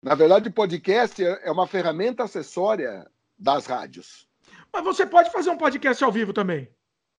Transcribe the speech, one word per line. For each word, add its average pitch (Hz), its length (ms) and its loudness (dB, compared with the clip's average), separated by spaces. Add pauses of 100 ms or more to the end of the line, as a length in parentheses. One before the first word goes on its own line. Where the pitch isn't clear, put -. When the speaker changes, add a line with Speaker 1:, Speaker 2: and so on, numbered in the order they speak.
Speaker 1:
Na 135 120 2
verdade, 185 360 6
podcast 196 720 0
é, 180 200 -2
é 170 60 -4
uma 180 160 0
ferramenta 180 580 -2
acessória 175 800 -6 (320)
das 135 260 0
rádios. 87 640 -12 (420)
Speaker 2:
Mas 349 140 -6
você 370 220 0
pode 339 260 4
fazer 359 160 -2
um 339 80 -2
podcast 277 480 -2
ao 240 80 2
vivo 196 220 -2
também. 175 340 -2 (500)